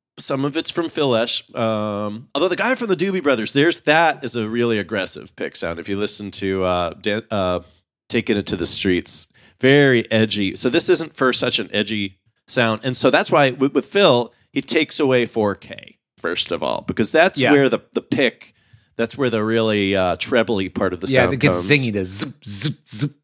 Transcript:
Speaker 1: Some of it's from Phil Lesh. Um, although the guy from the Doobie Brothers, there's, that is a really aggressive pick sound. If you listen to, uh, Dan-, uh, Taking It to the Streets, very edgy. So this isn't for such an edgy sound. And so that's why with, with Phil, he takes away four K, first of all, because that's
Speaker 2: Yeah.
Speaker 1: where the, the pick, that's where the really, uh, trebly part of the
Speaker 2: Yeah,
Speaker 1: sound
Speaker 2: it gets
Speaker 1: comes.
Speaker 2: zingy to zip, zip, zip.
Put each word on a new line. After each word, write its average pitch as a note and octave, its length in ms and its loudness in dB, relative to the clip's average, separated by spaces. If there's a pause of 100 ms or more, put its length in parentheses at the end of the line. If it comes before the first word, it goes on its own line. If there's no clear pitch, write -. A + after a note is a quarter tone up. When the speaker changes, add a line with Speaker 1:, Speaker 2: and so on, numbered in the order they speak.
(200)
Speaker 1:
Some C#3 260 -4
of C#3+ 140 -4
it's D#3+ 120 -4
from E3+ 200 -4
Phil D3 180 0
Lesh. A#2 340 0 (120)
Um, G#2+ 800 -4
although F3+ 140 2
the F3 60 -2
guy A#3 200 0
from A#3+ 140 -4
the F#3+ 80 0
Doobie F#3 260 -2
Brothers, A2+ 320 0
there's, D#3 260 4
that D3+ 420 2
is A#2+ 140 -6
a A2 120 -2
really A#2 300 0
aggressive F#2+ 580 -6
pick - 200 -8
sound. E2+ 240 -6
If E2 80 -10
you G2 100 -2
listen G2+ 340 -6
to, F#2+ 320 -2
uh, F2+ 260 0 (100)
Dan-, G#2+ 300 -2
uh, F2+ 300 -2 (500)
Taking A2+ 260 0
It G2+ 120 -2
to G#2 80 -2
the E2 100 -4
Streets, - 600 -2 (300)
very C3+ 540 4
edgy. G#2+ 420 0
So - 140 -2
this - 220 0
isn't E3 260 -2
for B2+ 160 2
such - 260 -2
an G2+ 140 -8
edgy G2+ 460 -4 (280)
sound. A2+ 380 0
And B2+ 100 -2
so C#3 160 2
that's F3+ 220 2
why C#3+ 200 4
with, C3 200 0
with - 140 0
Phil, C#3 480 4 (180)
he C3+ 80 -4
takes - 400 -2
away B2+ 240 4
four G#2 300 -2
K, - 420 -18 (220)
first F2 340 -4
of D#2 100 -4
all, B1 200 -2
because G2+ 280 -2
that's E3 300 2
Speaker 2:
Yeah. B2+ 120 4
Speaker 1:
where C#3 180 4
the, A2 80 0 (160)
the - 80 -4
pick, - 500 -2 (440)
that's A#2 200 -4
where C3 140 -2
the G#2+ 120 0
really, G#2+ 540 0
uh, F2+ 200 0
trebly A2 560 0
part F#2+ 200 -2
of F2 80 -8
the F#2+ 60 -8
Speaker 2:
Yeah, C3 160 4
Speaker 1:
sound F#2 100 2
Speaker 2:
it C3+ 60 -2
gets A#2+ 180 2
Speaker 1:
comes. F2+ 140 0
Speaker 2:
zingy C3 240 2
to G2 100 -2
zip, F#2+ 400 -8
zip, G#2 300 -4 (120)
zip. C#3 260 -4 (120)